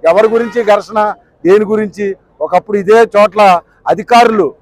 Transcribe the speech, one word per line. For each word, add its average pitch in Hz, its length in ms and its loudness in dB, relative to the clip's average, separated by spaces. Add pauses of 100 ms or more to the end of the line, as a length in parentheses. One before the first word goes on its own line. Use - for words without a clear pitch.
ఎవరి 202 240 2
గురించి 233 260 -4 (140)
ఘర్షణ, 208 260 -4 (460)
దేని 202 260 2
గురించి? 208 340 -6 (400)
ఒకప్పుడు 180 380 -4
ఇదే 214 160 2 (160)
చోట్ల 208 260 0 (500)
అధికారులు 220 560 0 (140)